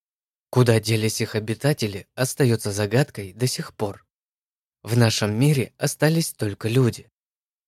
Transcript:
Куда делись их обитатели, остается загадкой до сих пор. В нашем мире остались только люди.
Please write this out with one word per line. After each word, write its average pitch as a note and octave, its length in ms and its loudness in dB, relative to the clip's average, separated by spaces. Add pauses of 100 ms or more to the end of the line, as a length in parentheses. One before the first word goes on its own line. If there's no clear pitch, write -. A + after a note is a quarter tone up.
(520)
Куда A#2 280 4
делись A2 400 -2
их A2+ 140 -4
обитатели, A2 800 -4
остается A#2+ 580 0
загадкой G2+ 640 -2
до A#2+ 140 -2
сих - 260 -8
пор. - 320 -8 (760)
В A2 120 -4
нашем A2 380 4
мире C3+ 460 2
остались D#3 540 0
только G#2+ 360 -6
люди. A#2+ 400 0 (580)